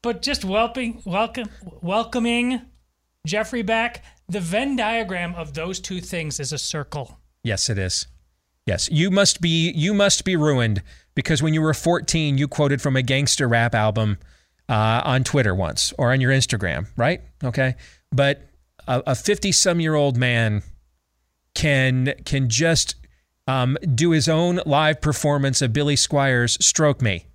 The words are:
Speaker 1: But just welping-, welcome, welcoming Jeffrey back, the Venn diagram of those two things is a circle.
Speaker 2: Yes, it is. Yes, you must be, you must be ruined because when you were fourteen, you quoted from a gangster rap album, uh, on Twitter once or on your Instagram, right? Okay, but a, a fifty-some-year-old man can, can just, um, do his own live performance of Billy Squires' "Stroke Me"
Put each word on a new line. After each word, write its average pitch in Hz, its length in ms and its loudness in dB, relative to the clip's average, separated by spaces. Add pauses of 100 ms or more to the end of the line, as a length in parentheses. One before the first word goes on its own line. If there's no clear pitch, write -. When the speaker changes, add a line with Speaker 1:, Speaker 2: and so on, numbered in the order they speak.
Speaker 1:
But 233 200 -6
just - 200 -4
welping-, 226 640 -4
welcome, 220 440 -4 (320)
welcoming 233 800 -2 (640)
Jeffrey 214 360 -4
back, 226 420 -2 (260)
the 190 120 -6
Venn 226 340 -2
diagram 202 600 -4
of 156 180 -12
those 175 260 -8
two 180 220 -8
things 165 380 -8
is 135 120 -6
a 151 60 -6
circle. - 600 -8 (260)
Speaker 2:
Yes, 110 260 -2
it 104 80 -2
is. 92 300 -4 (580)
Yes, - 260 -2
you 160 180 2
must 190 320 2
be, 165 300 2
you 135 220 0
must 202 320 2
be 190 100 0
ruined 123 480 2 (320)
because 143 260 0
when 156 120 2
you 156 80 2
were 156 120 2
fourteen, 160 640 0
you 143 100 2
quoted 143 340 0
from 135 160 0
a 131 40 2
gangster 131 460 0
rap 117 260 2
album, 107 440 2 (500)
uh, 110 380 2
on 131 180 2
Twitter 110 320 2
once - 420 -2
or 127 140 2
on 135 100 2
your 127 100 2
Instagram, 98 560 0 (100)
right? 143 240 0 (220)
Okay, 131 320 -2 (360)
but 139 300 2 (460)
a, 123 200 0
a 135 80 0
fifty-some-year-old 165 1000 0
man 117 440 0 (960)
can, 131 580 2 (120)
can 135 240 0
just, 156 460 2 (520)
um, 131 300 0 (180)
do 165 160 4
his 156 160 4
own 170 380 2
live 151 360 2
performance 143 600 0
of 127 120 0
Billy 143 220 2
Squires' 131 680 2
"Stroke 147 380 2
Me" 98 340 -2